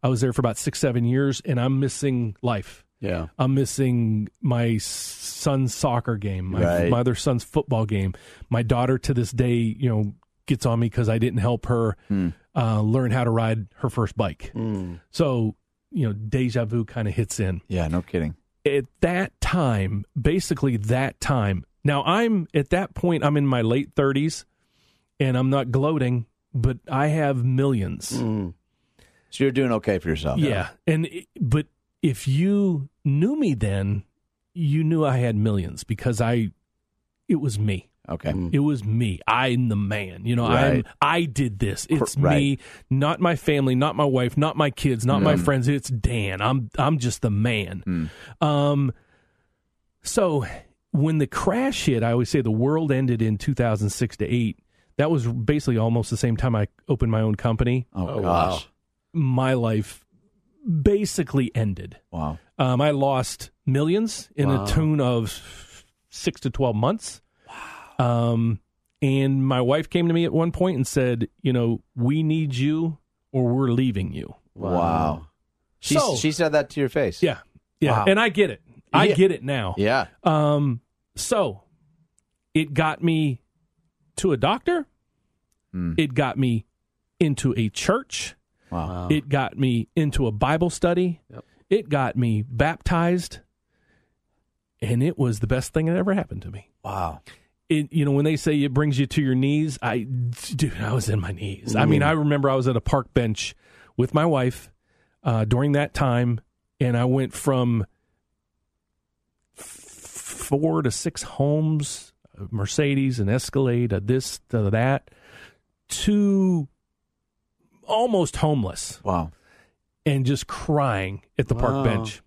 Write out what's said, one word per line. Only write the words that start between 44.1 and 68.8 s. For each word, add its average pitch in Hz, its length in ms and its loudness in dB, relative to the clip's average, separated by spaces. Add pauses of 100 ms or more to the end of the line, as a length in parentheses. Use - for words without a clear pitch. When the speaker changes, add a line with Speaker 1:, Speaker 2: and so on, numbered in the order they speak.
Speaker 1:
not 156 180 0
my 151 140 2
kids, 120 340 -2
not - 160 2
my - 140 4
Speaker 3:
Mm. - 100 2
Speaker 1:
friends. 135 240 2
It's 143 220 -2
Dan. 104 500 -2
I'm, 120 380 0
I'm 151 200 2
just 120 220 -2
the 117 100 0
man. 101 520 -2 (580)
Speaker 3:
Mm. 160 60 2
Speaker 1:
Um, 143 460 2 (1120)
so 156 440 0 (460)
when 156 260 2
the 143 80 2
crash 247 580 0
hit, 117 180 2
I 117 100 2
always 120 180 0
say 143 100 2
the 113 100 0
world 139 400 0
ended 127 300 0
in 110 160 2
two 143 180 -2
thousand 107 360 0
six - 280 -4
to 104 80 -4
eight. 113 320 -2 (380)
That 151 140 0
was 135 160 0
basically 123 500 0
almost 113 340 0
the 117 60 -2
same 117 200 0
time 120 200 0
I 104 120 0 (200)
opened 117 240 0
my 110 80 2
own 110 140 2
company. 120 580 0
Speaker 3:
Oh, 90 160 -4
Speaker 2:
Oh, 117 140 -4
Speaker 3:
gosh. 87 420 2
Speaker 2:
wow. - 40 -20 (440)
Speaker 1:
My 131 420 2
life 113 500 -2 (800)
basically 180 720 0
ended. 95 440 -4 (120)
Speaker 3:
Wow. 80 280 -6 (200)
Speaker 1:
Um, 127 220 2
I 151 100 4
lost 135 600 -2 (140)
millions 165 680 0
in 139 140 2
Speaker 2:
Wow. 135 160 0
Speaker 1:
a - 40 -4
tune 156 320 2
of - 840 -4 (240)
six - 340 -6
to 131 80 -2
twelve 123 260 0
months. 143 440 -2 (800)
Wow. 120 340 2
Um, 117 280 0 (400)